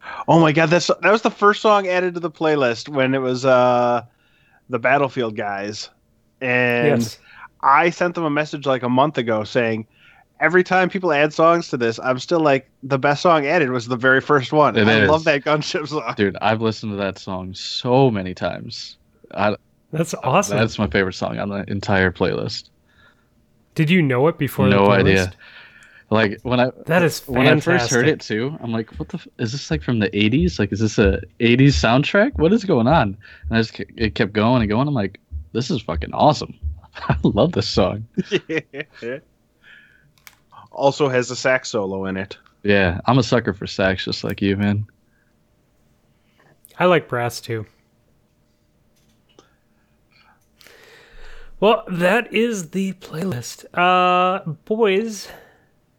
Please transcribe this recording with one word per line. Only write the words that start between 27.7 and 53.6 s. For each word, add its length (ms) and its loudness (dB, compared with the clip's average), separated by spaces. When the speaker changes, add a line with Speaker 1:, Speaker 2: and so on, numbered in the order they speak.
Speaker 3:
heard 140 2
Speaker 2:
fantastic. 40 4
Speaker 3:
it 120 0
too, 400 -6
I'm 100 -8
like, 280 -6
"What 100 -8
the 80 -12
f-, 120 -14
is 140 -6
this, 180 -10
like, 120 -2
from 160 -2
the 160 0
eighties? 440 0
Like, 120 0
is 100 -4
this 180 -2
a 240 4
eighties 340 4
soundtrack? 600 2
What 180 2
is 140 0
going 200 2
on?" 300 2
And 80 0
I 60 2
just 100 -4
ke-, 240 -12
it 180 -2
kept 200 0
going 260 2
and 80 0
going. 180 0
I'm 60 -2
like, 280 -4
"This 160 -4
is 100 -2
fucking 320 -6
awesome." 400 0
<laughs> 140 -20
I 140 0
love 300 2
this 160 -2
song. 380 -2
Speaker 1:
<laughs> 920 -8
Also 380 0
has 220 0
a 60 -8
sax 320 0
solo 380 -4
in 100 -6
it. 220 -10
Speaker 3:
Yeah, 440 2
I'm 120 4
a 40 2
sucker 300 0
for 140 -10
sax, 400 -2
just 180 -8
like 160 -6
you, 160 0
man. 300 -2
Speaker 2:
I 80 2
like 220 2
brass 340 -4
too. 240 -8
Well, 280 4
that 440 0
is 380 -2
the 240 -4
playlist. 800 -10